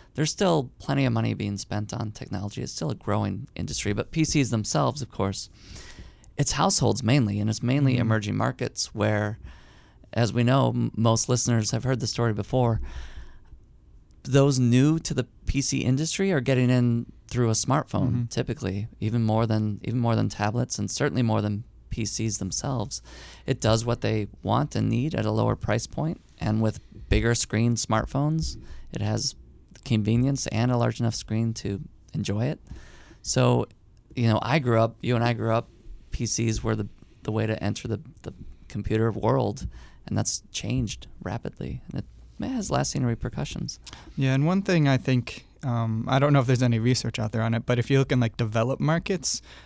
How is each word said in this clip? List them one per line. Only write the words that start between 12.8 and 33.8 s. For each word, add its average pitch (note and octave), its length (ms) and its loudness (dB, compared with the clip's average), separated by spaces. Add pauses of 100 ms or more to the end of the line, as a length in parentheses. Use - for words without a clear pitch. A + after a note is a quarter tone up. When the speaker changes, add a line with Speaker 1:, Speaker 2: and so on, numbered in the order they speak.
Speaker 1:
those C#3 340 6
new C3 420 6
to - 140 -6
the B2 100 0 (220)
P C3+ 140 2
C C3+ 200 -2
industry D#3 520 0
are D3+ 80 2
getting B2 300 4
in A#2+ 360 2 (220)
through A#2+ 200 2
a A2+ 60 2
smartphone, C3 540 0
Speaker 2:
Mm-hmm. A#2+ 180 0
Speaker 1:
typically, G#2+ 640 -4 (120)
even A2+ 240 0
more A2 220 4
than, G#2+ 360 0
even A2+ 160 -4
more A#2 160 2
than A2 140 2
tablets, G#2 500 -2
and G2+ 120 -4
certainly C3 320 0
more A2 200 2
than G#2 220 -4 (260)
P A2+ 140 -6
Cs G#2 340 -4
themselves. A#2 640 -4 (440)
It C3 140 0
does A2+ 240 4
what A#2 160 0
they G#2+ 280 0 (140)
want A2+ 340 0
and G#2+ 120 2
need A#2+ 260 0
at G#2+ 120 0
a G#2+ 40 2
lower A2 260 2
price - 300 -2
point, - 340 -4 (180)
and A2 240 0
with A2 180 0 (280)
bigger A#2 260 4
screen A#2 420 2
smartphones, C#3+ 800 0 (360)
it - 80 -8
has G#2+ 340 -2 (500)
convenience A#2 640 2
and A#2+ 220 2
a B2 60 2
large A#2 240 0
enough A#2 140 0
screen A2+ 380 -2
to G2 280 -6 (340)
enjoy G#2 320 -2
it. D3+ 140 -4 (640)
So, B2 440 4 (480)